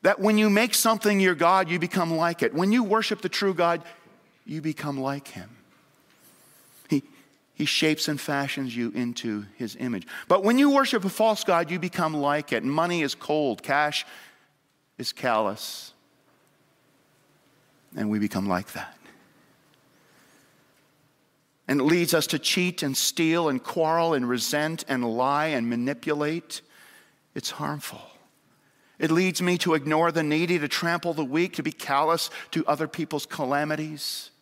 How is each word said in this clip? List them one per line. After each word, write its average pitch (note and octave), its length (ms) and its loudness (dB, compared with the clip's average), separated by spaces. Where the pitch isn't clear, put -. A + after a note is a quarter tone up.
that D4 180 2
when G#3+ 180 4
you G#3+ 120 4
make G#3+ 240 2
something G#3 460 2
your F#3 160 4
God, E3+ 340 4
you E3+ 80 0
become E3+ 380 0
like E3 260 0
it. A#2+ 120 2
When F#3 180 2
you A#3+ 120 4
worship G#3 380 0
the F3+ 80 -4
true G3 240 0
God, E3+ 300 2
you D3+ 160 -8
become D3 380 -6
like C#3 280 -6
him. F#2 220 -16
He, C#3 140 2
he D3+ 120 -4
shapes D3+ 420 0
and D3 120 -4
fashions C#3 560 -4
you A#2 200 -4
into A#2 500 -4
his A2+ 240 -8
image. A#2 280 -6
But F#3 160 4
when A#3 140 4
you C#4+ 140 6
worship C4 340 2
a F#3+ 40 0
false G#3+ 340 2
god, E3+ 260 2
you F3+ 80 -4
become E3 380 -2
like D3 360 0
it. A#2+ 120 0
Money D#3+ 400 0
is C3+ 100 -2
cold. D3 480 -2
Cash D3 440 0
is B2 120 -6
callous. A2 800 -2
And G#2+ 140 -4
we G#2+ 80 0
become G2+ 300 -2
like F#2 260 -2
that. - 240 -12
And C#3 140 2
it - 20 2
leads E3+ 300 4
us D#3 140 2
to D3+ 120 -2
cheat F3+ 420 0
and C#3 140 -2
steal D#3+ 540 0
and C3 120 -2
quarrel E3 520 2
and B2+ 140 0
resent D3+ 600 -2
and B2+ 160 -2
lie C3 440 0
and A#2+ 220 -2
manipulate. D3 920 -4
It's - 160 -6
harmful. D3 500 -8
It D#3 140 0
leads F3+ 280 2
me F3+ 200 2
to E3 160 2
ignore D#3 360 2
the D#3 120 0
needy, E3 340 2
to D3 100 -2
trample E3+ 460 -2
the D3+ 100 -2
weak, D#3+ 340 0
to D3 60 -6
be D3+ 80 -4
callous D#3 600 0
to D#3+ 160 -2
other D3 220 0
people's D3+ 400 -6
calamities. D3+ 1040 -4